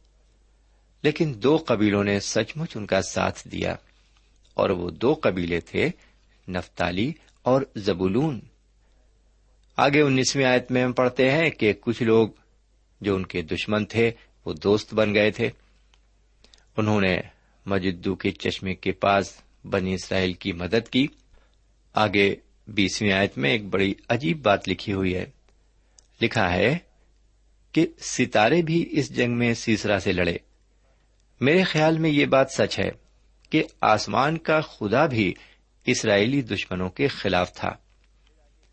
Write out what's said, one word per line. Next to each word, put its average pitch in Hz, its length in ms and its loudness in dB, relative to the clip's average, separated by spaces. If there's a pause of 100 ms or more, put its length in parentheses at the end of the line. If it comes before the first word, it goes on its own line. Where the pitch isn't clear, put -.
(1040)
لیکن 151 340 0
دو 127 200 4 (100)
قبیلوں 101 380 2
نے 101 160 0
سچ - 360 -2
مچ 156 200 -8
ان 104 100 -8
کا 95 160 0
ساتھ 92 460 -4
دیا 90 280 -6 (800)
اور 101 160 0
وہ 87 200 -4
دو 110 320 0
قبیلے 87 380 -2
تھے، 98 280 -2 (600)
نفتالی 90 640 -4 (300)
اور 131 200 2 (140)
زبولون۔ 101 640 -2 (1400)
آگے 143 240 4
انیسویں 135 440 2
آیت 127 260 2
میں 127 140 2
ہم 127 80 -2
پڑھتے 127 380 2
ہیں 156 200 2
کہ 107 300 0
کچھ 117 220 -4
لوگ 113 260 4 (720)
جو 95 160 0
ان 92 100 -4
کے 90 160 -6
دشمن 95 420 -2
تھے 117 260 0 (340)
وہ - 80 -8
دوست 101 420 0
بن 104 200 2
گئے 107 160 4
تھے۔ 117 200 -4 (1300)
انہوں 107 240 0
نے 92 200 0 (460)
مجدو 95 480 -2
کے 95 160 -4
چشمے 95 440 -6
کے 92 180 -6
پاس 98 500 0 (220)
بنی 95 300 -4
اسرائیل 92 380 -2
کی 92 200 -8
مدد 90 360 -2
کی۔ 131 180 0 (880)
آگے 101 420 2 (320)
بیسویں 101 460 0
آیت 98 260 0
میں 139 120 -2
ایک 110 140 -2
بڑی 95 300 -2 (140)
عجیب 147 340 -2
بات 101 260 2
لکھی 92 240 -4
ہوئی 95 220 -2
ہے۔ 92 120 -6 (960)
لکھا 107 300 0
ہے 104 260 2 (920)
کہ 160 140 2 (140)
ستارے 123 640 2
بھی 165 280 -2
اس 131 260 -2
جنگ 120 220 0
میں 120 160 2
سیسرا 104 440 0
سے 95 140 0
لڑے۔ 87 240 0 (1040)
میرے 156 220 4
خیال 160 360 2
میں 160 120 0
یہ 143 160 2
بات 135 240 2
سچ - 280 -2
ہے 95 120 -2 (600)
کہ 156 140 2 (160)
آسمان 110 580 2
کا 156 220 0
خدا 123 460 0
بھی 110 280 0 (520)
اسرائیلی 120 560 2
دشمنوں 95 460 -4
کے 135 200 -2
خلاف 90 440 -2
تھا۔ - 180 -6 (1040)